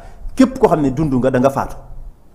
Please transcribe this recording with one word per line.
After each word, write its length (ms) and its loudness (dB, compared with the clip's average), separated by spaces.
képp 240 4
koo 100 4
xam 120 2
ne 100 0
dund 220 -2
nga, 180 2
da 80 2
nga 100 4
faatu. 260 -4